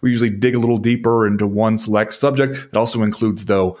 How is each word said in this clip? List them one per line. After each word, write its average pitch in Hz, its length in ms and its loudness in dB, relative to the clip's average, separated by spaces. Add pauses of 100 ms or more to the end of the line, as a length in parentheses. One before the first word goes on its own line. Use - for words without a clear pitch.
We 123 100 2
usually 117 180 2
dig 110 240 0
a 123 60 0
little 117 180 2
deeper 117 480 2
into 104 220 0
one 110 300 0
select 107 360 0
subject. 135 440 0
It - 200 -6
also 117 240 0
includes, 107 460 -2
though, 95 340 0